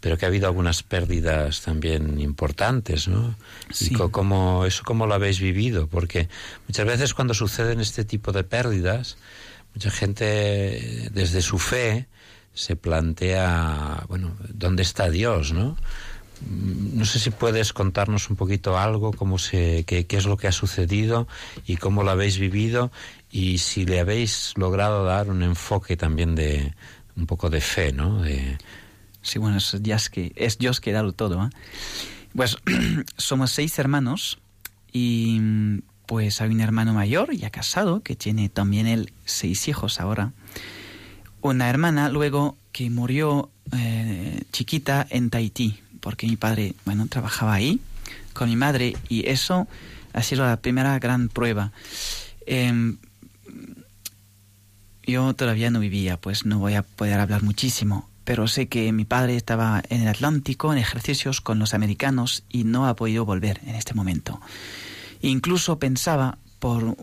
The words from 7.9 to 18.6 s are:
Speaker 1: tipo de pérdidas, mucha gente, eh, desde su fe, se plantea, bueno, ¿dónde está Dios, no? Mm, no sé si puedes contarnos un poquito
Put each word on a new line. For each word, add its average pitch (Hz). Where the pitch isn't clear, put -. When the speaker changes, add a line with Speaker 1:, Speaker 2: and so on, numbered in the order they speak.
Speaker 1:
tipo 107
de 98
pérdidas, 113
mucha 107
gente, 104
eh, 110
desde 92
su 92
fe, 120
se -
plantea, 82
bueno, 90
¿dónde 92
está 90
Dios, 85
no? 117
Mm, 98
no 107
sé 107
si 117
puedes 110
contarnos 101
un 101
poquito 95